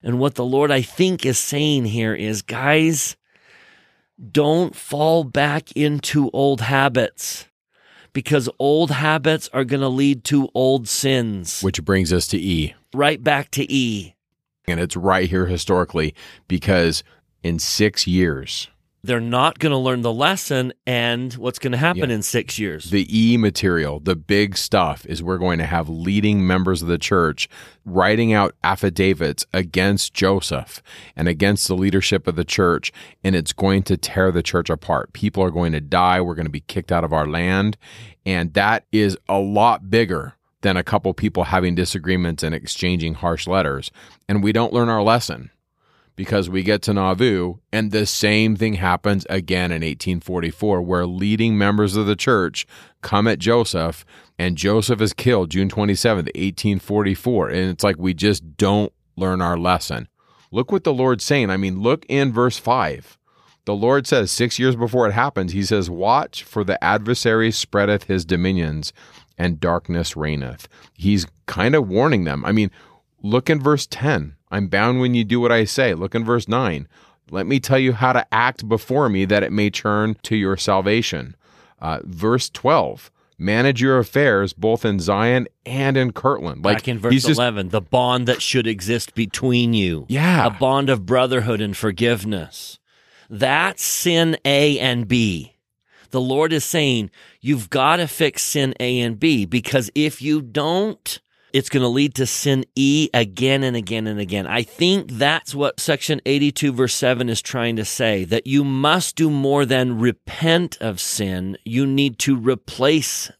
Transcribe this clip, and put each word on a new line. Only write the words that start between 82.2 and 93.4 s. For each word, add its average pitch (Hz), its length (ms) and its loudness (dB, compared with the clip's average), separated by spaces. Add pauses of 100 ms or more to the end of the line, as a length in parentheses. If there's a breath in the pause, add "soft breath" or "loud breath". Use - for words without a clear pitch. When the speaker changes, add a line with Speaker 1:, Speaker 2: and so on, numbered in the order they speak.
Speaker 2:
twelve, 123 640 0 (280)
"Manage 117 420 2
your 131 160 4
affairs 110 540 2
both 110 320 -2
in 101 160 0
Zion 107 480 2 (180)
and 135 300 -2
in 127 160 0
Kirtland." 78 540 -4
Like, 101 140 2
Speaker 1:
Back - 100 -6
in 117 100 -4
verse 117 140 2
Speaker 2:
he's 131 140 4
just 147 120 4
Speaker 1:
eleven, 104 300 0
the 104 120 0
bond 123 460 2
that 123 140 0
should 120 260 0
exist 107 480 -4
between 120 580 0
you. 90 360 0
Speaker 2:
Yeah. 151 380 2
Speaker 1:
A - 20 2
bond 135 400 0
of 107 160 0
brotherhood 123 560 2
and 101 160 -4
forgiveness. 104 1000 -2 (520 soft breath)
That's 139 540 -2